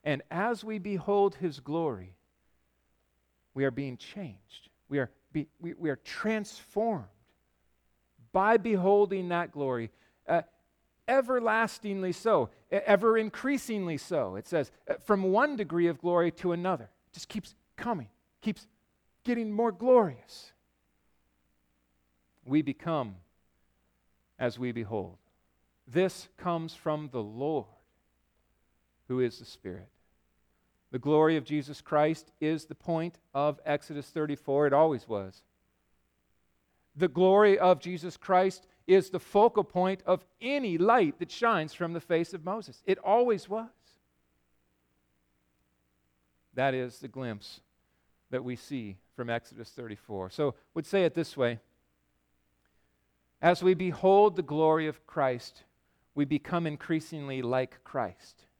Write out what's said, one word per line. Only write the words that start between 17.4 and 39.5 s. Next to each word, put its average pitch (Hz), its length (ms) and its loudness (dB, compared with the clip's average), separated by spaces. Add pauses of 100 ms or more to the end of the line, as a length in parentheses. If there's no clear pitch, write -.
coming, 175 320 -6 (320)
keeps - 260 -6 (560)
getting 233 280 -2
more 226 200 0
glorious. 202 800 2 (1900)
We 139 180 0
become 139 540 -6 (1200)
as 120 200 -4
we 123 120 -6
behold. 101 460 -8 (720)
This 175 400 -2 (100)
comes 165 360 -6
from 151 380 -6
the 123 120 -4
Lord, 123 440 -4 (1400)
who 127 120 -2
is 120 200 -2
the 107 60 -20
Spirit. - 440 -14 (1000)
The 131 80 -6
glory 156 380 4
of 139 60 -4
Jesus 147 380 -6
Christ 156 580 0
is 156 260 -2
the - 100 -16
point 165 440 -6 (140)
of 143 320 0
Exodus 147 440 -6
thirty-four. 147 580 0
It 135 60 4
always 147 340 4
was. 98 360 -8 (1500)
The 165 120 0
glory 190 500 6
of 180 220 4
Jesus 175 380 -10
Christ 190 500 2 (180)
is 185 240 6
the 180 100 -4
focal 214 440 4